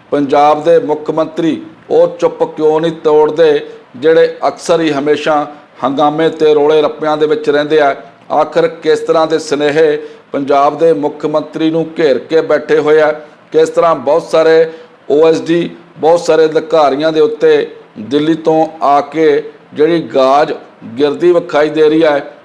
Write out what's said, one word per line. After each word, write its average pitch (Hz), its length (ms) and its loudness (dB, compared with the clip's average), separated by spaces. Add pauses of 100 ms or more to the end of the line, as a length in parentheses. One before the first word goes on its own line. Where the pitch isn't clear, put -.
(100)
ਪੰਜਾਬ 147 540 2
ਦੇ 170 140 4
ਮੁੱਖ 151 320 -4
ਮੰਤਰੀ 156 500 -4 (300)
ਉਹ 165 300 2
ਚੁੱਪ 165 220 -2 (140)
ਕਿਉਂ 156 240 0
ਨਹੀਂ 165 120 -2 (120)
ਤੋੜਦੇ, 151 640 2 (300)
ਜਿਹੜੇ 160 400 2 (120)
ਅਕਸਰ 165 320 -2
ਹੀ 160 120 0
ਹਮੇਸ਼ਾ 147 440 -2 (480)
ਹੰਗਾਮੇ 147 460 0
ਤੇ 156 240 2
ਰੌਲੇ 151 280 2
ਰੱਪਿਆਂ 151 340 -2
ਦੇ 156 100 0
ਵਿੱਚ - 240 -2
ਰਹਿੰਦੇ 147 300 0
ਆ। 139 140 2 (380)
ਆਖਰ 151 360 0 (140)
ਕਿਸ 151 180 0
ਤਰ੍ਹਾਂ 160 260 0
ਦੇ 156 120 -2
ਸੁਨੇਹੇ 147 580 0 (360)
ਪੰਜਾਬ 143 460 0
ਦੇ 165 160 2
ਮੁੱਖ 143 320 -6
ਮੰਤਰੀ 151 440 -4
ਨੂੰ 160 160 -2 (120)
ਘੇਰ 139 220 2
ਕੇ 160 220 -2
ਬੈਠੇ 151 360 0
ਹੋਏ 151 220 2
ਆ, 151 100 2 (420)
ਕਿਸ 156 160 2
ਤਰ੍ਹਾਂ 165 260 2
ਬਹੁਤ 147 280 -2
ਸਾਰੇ 160 440 2 (440)
ਓ 151 180 4
ਐਸ 160 120 2
ਡੀ, 170 300 -2 (280)
ਬਹੁਤ 165 220 2
ਸਾਰੇ 160 240 2
ਅਧਿਕਾਰੀਆਂ 156 680 0
ਦੇ 160 80 0
ਉੱਤੇ 151 460 2 (320)
ਦਿੱਲੀ 147 360 -2
ਤੋਂ 160 320 0 (160)
ਆ 143 180 2
ਕੇ 147 420 0 (320)
ਜਿਹੜੀ 156 280 0 (120)
ਗਾਜ 139 380 2 (460)
ਗਿਰਦੀ 147 340 0
ਵਿਖਾਈ 160 380 0
ਦੇ 156 180 2
ਰਹੀ 160 160 0
ਹੈ, 143 260 0 (140)